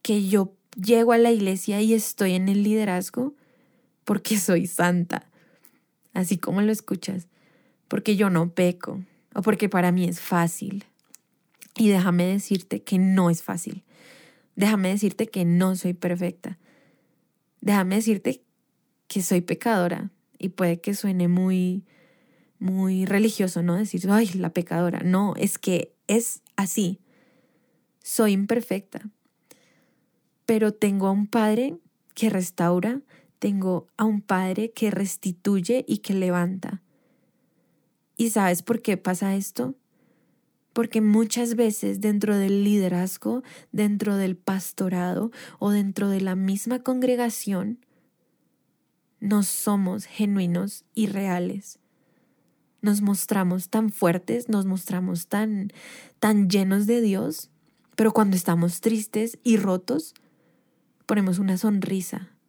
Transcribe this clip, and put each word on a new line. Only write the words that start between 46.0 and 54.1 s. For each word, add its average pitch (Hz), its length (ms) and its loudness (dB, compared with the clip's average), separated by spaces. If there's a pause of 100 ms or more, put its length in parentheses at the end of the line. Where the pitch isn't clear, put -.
de 196 120 0
la 190 140 -2
misma 196 480 -2
congregación, 240 960 -2 (1400)
no 208 220 2
somos 196 640 -2
genuinos 196 800 -2 (100)
y 214 120 0
reales. 196 720 -4 (1040)
Nos 208 200 2
mostramos 190 680 0
tan 220 220 0
fuertes, 196 580 0